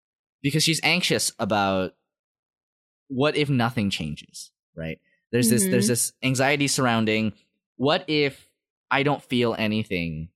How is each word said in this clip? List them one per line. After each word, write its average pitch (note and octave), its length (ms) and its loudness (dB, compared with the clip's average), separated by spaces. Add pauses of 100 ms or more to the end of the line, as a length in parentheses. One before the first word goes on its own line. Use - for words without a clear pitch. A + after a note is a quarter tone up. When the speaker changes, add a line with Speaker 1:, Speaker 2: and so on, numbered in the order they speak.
(420)
Speaker 1:
Because D3+ 220 0
she's D#3 200 2
anxious D#3 560 0
about G2 540 0 (1120)
what C#3 280 0
if C#3+ 140 0
nothing A#2+ 400 0
changes, - 640 -10 (240)
right? D#2+ 240 -10 (320)
There's A#2+ 180 2
this, G3 180 4
there's F#3 180 2
Speaker 2:
Mm-hmm. A#2+ 60 2
Speaker 1:
this - 220 -2 (100)
anxiety C3+ 440 2
surrounding, A2 680 2 (420)
what D3+ 320 0
if D3 420 -2 (420)
I C#3 120 2
don't C#3+ 200 -2
feel A#2+ 340 0
anything, F2+ 800 -4